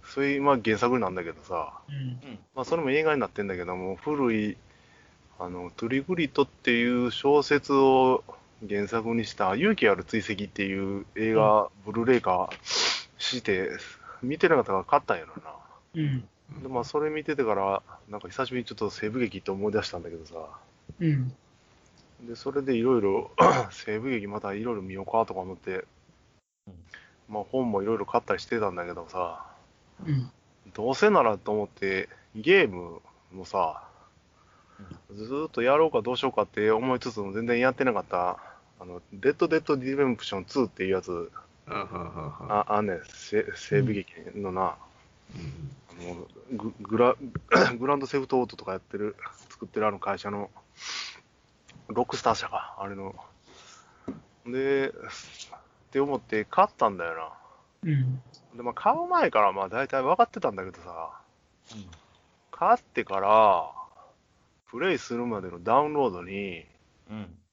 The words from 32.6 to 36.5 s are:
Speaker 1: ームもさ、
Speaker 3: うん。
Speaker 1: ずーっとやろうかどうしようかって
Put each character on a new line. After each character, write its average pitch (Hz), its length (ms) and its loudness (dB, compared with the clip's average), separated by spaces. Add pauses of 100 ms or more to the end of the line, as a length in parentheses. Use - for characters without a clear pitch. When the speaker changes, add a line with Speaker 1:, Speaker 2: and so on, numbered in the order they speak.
Speaker 1:
ー 131 60 2
ム 87 340 -10 (300)
も 92 120 -14
さ、 87 380 0 (1300)
Speaker 3:
う 104 40 -20
ん。 - 20 -18
Speaker 1:
ず 107 80 -12
ー 143 240 -6
っ - 20 -10
と - 100 -4
や 127 140 6
ろ 156 120 6
う 156 40 2
か 117 120 2
ど 123 100 -2
う 123 40 -2
し - 60 -4
よ 139 60 2
う 127 40 -2
か 107 100 2
っ 101 40 2
て 107 240 2